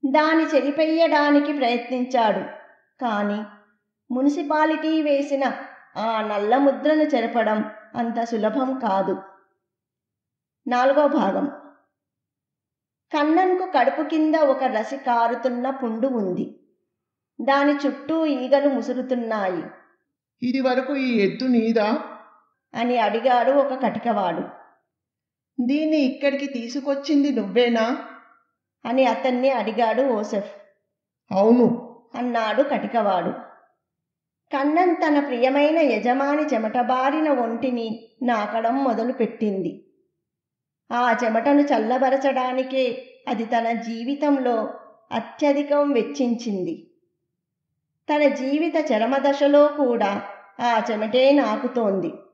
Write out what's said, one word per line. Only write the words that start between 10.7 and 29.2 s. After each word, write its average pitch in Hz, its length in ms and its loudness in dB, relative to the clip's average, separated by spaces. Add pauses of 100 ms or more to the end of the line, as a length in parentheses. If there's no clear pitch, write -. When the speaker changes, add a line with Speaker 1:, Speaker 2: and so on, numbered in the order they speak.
Speaker 1:
భాగం. 269 400 0 (1700)
కన్నన్కు 359 640 2
కడుపు 262 320 2
కింద 311 260 2
ఒక 269 280 4
రసి 220 340 -2
కారుతున్న 240 720 0
పుండు 247 380 -2
ఉంది. 196 520 -4 (840)
దాని 277 320 2 (140)
చుట్టూ 320 380 -2
ఈగలు 277 440 2
ముసురుతున్నాయి. 226 920 -4 (800)
Speaker 2:
"ఇది 254 180 -2
వరకు 262 340 0
ఈ 254 220 0
ఎద్దు 196 280 0
నీదా?" 226 580 2 (720)
Speaker 1:
అని 247 220 0
అడిగాడు 233 540 2
ఒక 269 320 0
కటికవాడు. 214 580 -2 (1200)
Speaker 2:
"దీన్ని 302 360 2
ఇక్కడికి 269 480 0
తీసుకొచ్చింది 277 840 -2
నువ్వేనా?" 226 800 0 (800)
Speaker 1:
అని 262 200 2
అతన్ని 247 440 0